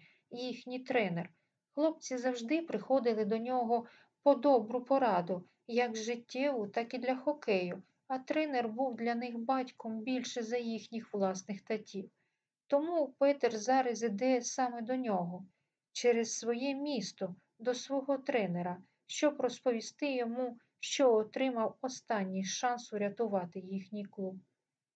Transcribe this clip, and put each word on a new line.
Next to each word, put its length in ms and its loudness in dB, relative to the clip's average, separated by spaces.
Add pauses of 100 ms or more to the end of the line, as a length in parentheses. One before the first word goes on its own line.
(320)
їхній 480 -8
тренер. 500 0 (460)
Хлопці 420 0
завжди 440 0
приходили 640 0
до 120 2
нього 480 0 (380)
по 120 8
добру 460 4
пораду, 600 2 (240)
як 280 0
життєву, 720 -2
так 260 -4
і 40 -4
для 180 0
хокею, 680 0 (240)
а 120 -2
тренер 500 0
був 260 -2
для 200 0
них 220 -4
батьком 640 -2
більше 440 -4
за 140 -2
їхніх 560 -6
власних 480 -2
татів. 480 -8 (580)
Тому 500 2
Петер 400 2
зараз 460 2
іде 380 2
саме 400 -2
до 140 -2
нього, 500 -2 (460)
через 460 2
своє 380 -2
місто, 600 -4 (240)
до 140 0
свого 440 -2
тренера, 600 0 (300)
щоб 340 0
розповісти 760 0
йому, 420 -2 (220)
що 340 4
отримав 680 2
останній 640 -2
шанс 500 -2
урятувати 640 -2
їхній 460 -8
клуб. 340 -8 (560)